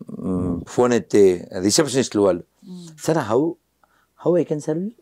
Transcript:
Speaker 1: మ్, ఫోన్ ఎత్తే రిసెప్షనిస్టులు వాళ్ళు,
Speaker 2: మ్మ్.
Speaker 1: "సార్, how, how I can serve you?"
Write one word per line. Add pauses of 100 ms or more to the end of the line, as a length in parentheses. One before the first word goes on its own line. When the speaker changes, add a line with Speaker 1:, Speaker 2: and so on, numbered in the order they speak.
(100)
Speaker 1:
మ్,
ఫోన్
ఎత్తే (100)
రిసెప్షనిస్టులు
వాళ్ళు, (200)
Speaker 2:
మ్మ్.
Speaker 1:
"సార్,
how, (760)
how
I
can
serve
you?" (120)